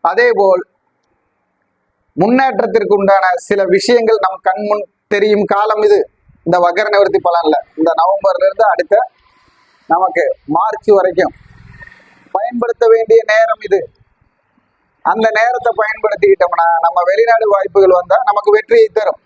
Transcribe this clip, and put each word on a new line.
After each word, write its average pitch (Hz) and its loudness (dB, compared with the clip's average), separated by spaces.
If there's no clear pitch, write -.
அதே 220 0
போல் 190 2
முன்னேற்றத்திற்கு 226 0
உண்டான 196 2
சில 202 0
விஷயங்கள் 220 0
நம் 190 -4
கண் 196 -2
முன் 208 -2
தெரியும் 208 0
காலம் 214 -2
இது. 202 2
இந்த 170 0
வக்கர 175 0
நிவர்த்தி 196 2
பலன்ல 165 0
இந்த 160 0
நவம்பர்ல 185 0
இருந்து 214 0
அடுத்த 185 0
நமக்கு 180 0
மார்ச் 214 -2
வரைக்கும் 180 -2
பயன்படுத்த 233 -4
வேண்டிய 226 2
நேரம் 220 0
இது. 190 0
அந்த 220 -2
நேரத்தை 240 -2
பயன்படுத்திக்கிட்டோம்னா, 196 0
நம்ம 175 -2
வெளிநாடு 226 0
வாய்ப்புகள் 190 2
வந்தா 180 0
நமக்கு 208 0
வெற்றியை 220 2
தரும். 196 -4